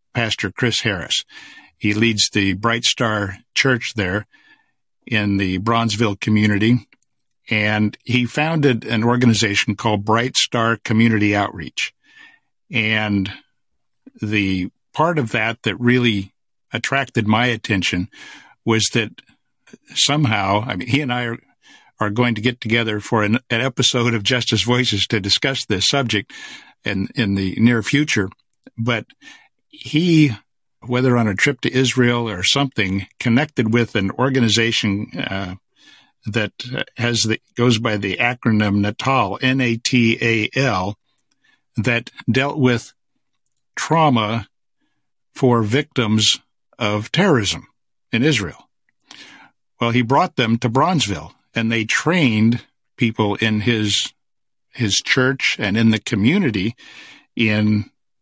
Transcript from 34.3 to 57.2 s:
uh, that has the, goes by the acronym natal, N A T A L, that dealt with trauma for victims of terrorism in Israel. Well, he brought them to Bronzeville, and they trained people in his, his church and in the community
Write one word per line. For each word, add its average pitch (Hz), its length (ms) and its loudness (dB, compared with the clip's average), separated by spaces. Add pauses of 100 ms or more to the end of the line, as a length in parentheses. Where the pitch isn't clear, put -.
uh, 98 360 -6 (720)
that 107 260 -4 (440)
has 117 280 0
the, 110 160 -2 (140)
goes 120 240 2
by 110 180 -2
the 101 220 -4
acronym 110 600 0
natal, 107 600 -2
N 131 200 0
A 117 160 0
T 117 440 2
A 113 380 0
L, 104 400 -2 (800)
that 117 340 -2 (200)
dealt 131 280 0
with 127 340 0 (840)
trauma 117 720 0 (880)
for 120 280 4
victims 110 760 0 (400)
of 104 320 -2
terrorism 117 560 0 (460)
in 113 100 0
Israel. 127 460 -2 (1120)
Well, 117 120 0
he 123 100 2
brought 143 340 2
them 113 220 2
to 120 100 0
Bronzeville, 113 640 0 (220)
and 113 180 0
they 113 140 0
trained 120 800 2 (320)
people 110 380 0
in 107 240 0
his, 107 520 -2 (640)
his 104 260 -2
church - 580 0
and 101 160 -2
in 113 160 4
the 110 80 2
community 113 800 0 (580)